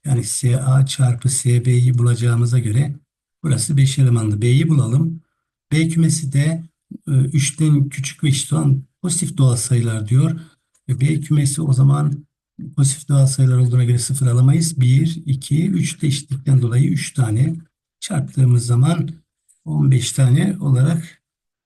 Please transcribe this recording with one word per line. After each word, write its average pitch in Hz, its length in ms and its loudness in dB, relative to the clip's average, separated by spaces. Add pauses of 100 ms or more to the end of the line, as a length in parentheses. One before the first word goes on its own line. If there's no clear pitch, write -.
yani 123 180 0
S 123 380 -2
A 135 240 2
çarpı 123 440 -2
S 120 360 0
B'yi 123 320 2
bulacağımıza 120 640 0
göre 127 360 -2 (480)
burası 147 340 -2
beş 135 220 2
elemanlı. 110 420 0
B'yi 135 280 2
bulalım. 147 520 0 (500)
B 160 180 0
kümesi 156 440 0
de, 160 300 -2 (440)
e, 156 40 -4
üçten 139 760 0
küçük - 340 -10
ve 156 40 0
eşit - 260 -2
olan 139 300 0 (180)
pozitif - 360 -4
doğal 127 180 2
sayılar 113 520 -2
diyor. 156 320 0 (500)
E, 123 120 -4
B 147 200 0
kümesi 147 400 -2
o 135 120 0
zaman 139 520 2 (500)
pozitif - 320 -2
doğal 139 180 2
sayılar 127 320 2
olduğuna 123 260 2
göre 120 160 2
sıfır 135 280 -2
alamayız. 135 540 2
Bir, 139 440 2
iki, 143 440 -2
üç 170 320 -4
de 156 60 -2
eşitlikten 135 540 0
dolayı 120 280 0
üç - 240 -4
tane 127 420 0 (440)
çarptığımız 131 680 0
zaman 135 440 0 (560)
on 147 260 0
beş 127 200 0
tane 151 480 2
olarak 143 640 0 (420)